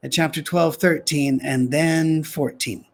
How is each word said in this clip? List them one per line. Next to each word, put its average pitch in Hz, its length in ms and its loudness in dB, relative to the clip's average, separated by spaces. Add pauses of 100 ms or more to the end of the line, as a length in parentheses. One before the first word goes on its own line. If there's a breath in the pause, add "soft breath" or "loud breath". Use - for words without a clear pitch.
at 135 80 -6
chapter 160 320 0
twelve, 165 320 2
thirteen, 143 680 0
and 131 280 0
then 160 520 2
fourteen. 131 720 -6